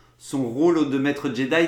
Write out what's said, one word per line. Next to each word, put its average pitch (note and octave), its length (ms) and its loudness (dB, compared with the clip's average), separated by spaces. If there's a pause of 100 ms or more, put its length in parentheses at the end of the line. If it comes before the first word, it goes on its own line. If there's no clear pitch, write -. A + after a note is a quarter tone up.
(180)
son C3+ 260 -6
rôle D3 460 2
de C3+ 80 0
maître C#3 360 -2
Jedi D#3 340 2